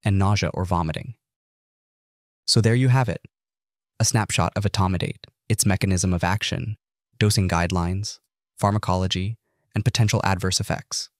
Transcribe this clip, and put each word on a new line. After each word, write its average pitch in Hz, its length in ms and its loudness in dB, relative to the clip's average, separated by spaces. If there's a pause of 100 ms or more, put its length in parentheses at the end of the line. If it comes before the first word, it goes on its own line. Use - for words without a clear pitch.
and 98 140 2
nausea 98 360 2
or 90 100 -2
vomiting. 87 500 -4 (1300)
So - 140 4
there 113 160 4
you 127 120 4
have 123 200 4
it, - 140 -6 (760)
a 117 60 0
snapshot - 500 0
of 101 100 -2
etomidate, 95 600 -2 (240)
its - 180 0
mechanism 95 480 2
of 85 80 -2
action, 95 540 -2 (420)
dosing 104 300 2
guidelines, 87 720 -2 (360)
pharmacology, 95 800 -2 (380)
and 107 100 -2
potential 110 400 2
adverse 92 360 0
effects. - 600 -6